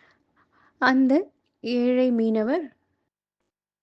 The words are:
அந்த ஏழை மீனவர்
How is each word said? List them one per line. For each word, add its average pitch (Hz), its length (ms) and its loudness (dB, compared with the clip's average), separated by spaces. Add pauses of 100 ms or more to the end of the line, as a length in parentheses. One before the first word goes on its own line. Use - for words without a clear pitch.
(800)
அந்த 262 540 2 (280)
ஏழை 247 520 0
மீனவர் 226 640 -2 (1080)